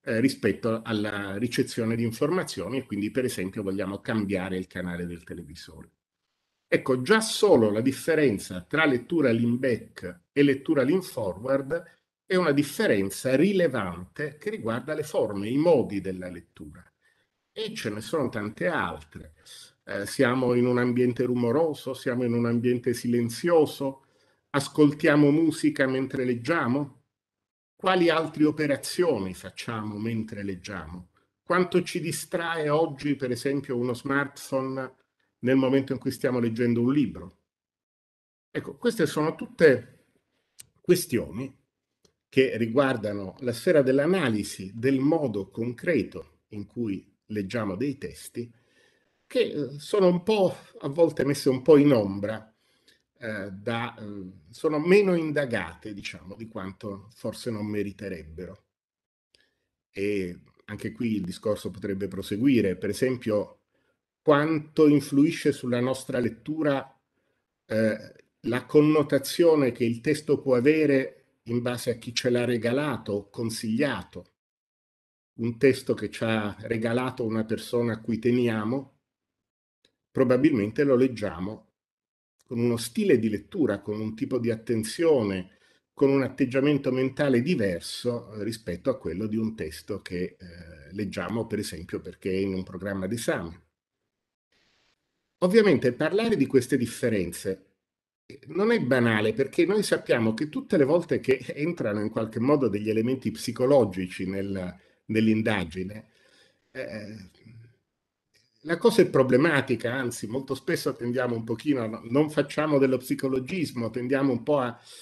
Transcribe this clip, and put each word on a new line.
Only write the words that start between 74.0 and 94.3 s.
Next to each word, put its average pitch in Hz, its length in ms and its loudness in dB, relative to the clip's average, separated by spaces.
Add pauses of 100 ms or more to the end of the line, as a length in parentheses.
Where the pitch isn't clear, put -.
Un 117 240 -4
testo 127 360 4
che 104 160 -6
ci - 140 -8
ha 110 360 0
regalato 117 640 -2
una 110 200 -2
persona 117 500 -2
a 110 60 -8
cui 113 180 -4
teniamo, 120 800 0 (1120)
probabilmente 127 720 2
lo 139 140 4
leggiamo 104 720 -2 (800)
con 120 120 -8
uno 117 180 2
stile 170 420 2
di 110 100 0
lettura, 107 520 -2
con 107 200 -6
un 110 140 -6
tipo 127 240 -4
di 117 120 -2
attenzione, 113 1000 0 (420)
con 139 180 2
un 139 120 2
atteggiamento 135 720 0
mentale 127 500 0
diverso, 113 920 -4
eh, 107 120 -8
rispetto 107 440 -6
a 123 100 0
quello 92 280 -6
di 107 100 -4
un 110 200 -2
testo 92 440 -10
che, 90 380 -8
eh, 82 540 -20
leggiamo, 101 540 -4
per 107 120 -6
esempio, 95 420 -8
perché - 300 -10
è 92 60 -2
in 98 180 -2
un 92 80 -4
programma 92 440 -8
d'esame. 110 560 -6 (1800)